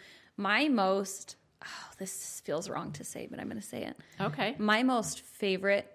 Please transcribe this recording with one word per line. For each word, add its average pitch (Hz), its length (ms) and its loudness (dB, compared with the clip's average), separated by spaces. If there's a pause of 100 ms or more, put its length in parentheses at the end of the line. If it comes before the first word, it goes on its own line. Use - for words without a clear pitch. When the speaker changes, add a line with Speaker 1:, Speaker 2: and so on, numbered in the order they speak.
(360)
Speaker 1:
my 208 320 4
most, 196 680 2 (280)
oh, - 340 -14
this - 480 -8
feels 165 240 -2
wrong - 240 -4
to 147 100 -10
say, - 260 -10
but - 100 -10
I'm - 80 -6
gonna - 140 -6
say - 240 -8
it. - 100 -8 (240)
Speaker 2:
Okay. 202 400 -2
Speaker 1:
My 214 240 4
most 240 380 2
favorite 196 720 2